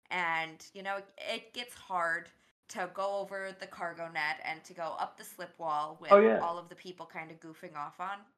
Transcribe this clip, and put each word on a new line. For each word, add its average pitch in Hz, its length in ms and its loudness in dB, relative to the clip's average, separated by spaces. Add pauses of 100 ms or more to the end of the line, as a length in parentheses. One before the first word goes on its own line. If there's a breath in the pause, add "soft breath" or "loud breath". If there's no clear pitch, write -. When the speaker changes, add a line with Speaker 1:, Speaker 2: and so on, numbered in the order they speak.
Speaker 1:
And, 160 640 -2
you 190 100 -12
know, 196 140 -2 (200)
it - 360 -6
gets 247 200 -10
hard 170 560 -2 (400 soft breath)
to 185 240 -4
go 202 240 0
over 196 420 -6
the 190 80 -10
cargo 170 460 -6
net 156 320 0
and 160 180 -6
to 185 100 -20
go 165 260 -6
up - 180 -4
the 220 60 -18
slip - 340 -12
wall 156 440 -2
with 165 100 6
Speaker 2:
Oh, 202 80 12
yeah. 220 220 8
Speaker 1:
all 170 160 0
of 170 120 -10
the 175 60 -14
people 175 300 -10
kinda 160 300 -12
goofing 160 400 -16
off 151 240 -8
on 196 200 -6 (180)